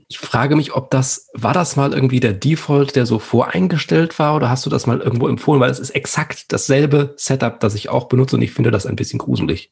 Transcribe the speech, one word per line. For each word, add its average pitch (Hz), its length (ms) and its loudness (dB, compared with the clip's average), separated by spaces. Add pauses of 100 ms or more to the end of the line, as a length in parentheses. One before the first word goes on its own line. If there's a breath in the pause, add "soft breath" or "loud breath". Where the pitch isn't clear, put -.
Ich - 100 -16
frage 139 380 0
mich, 151 180 -2
ob 131 160 -6
das, - 420 0
war 117 200 0
das 180 240 -2
mal 139 160 2
irgendwie 131 260 2
der 117 140 2
Default, 143 640 0
der 123 80 4
so 113 140 0
voreingestellt 165 1000 0
war, 151 160 2
oder 123 140 0
hast 127 160 0
du - 40 -4
das - 160 -2
mal 120 140 2
irgendwo 117 300 0
empfohlen? 135 320 2
Weil 127 100 4
es 131 80 -6
ist - 120 -10
exakt - 600 -6
dasselbe 143 640 2
Setup, 127 460 -2
das 104 140 0
ich - 120 -8
auch 127 220 -2
benutze, 131 260 2
und 117 60 2
ich 117 100 -2
finde 117 180 0
das 117 160 0
ein - 120 -4
bisschen - 200 -4
gruselig. - 540 -4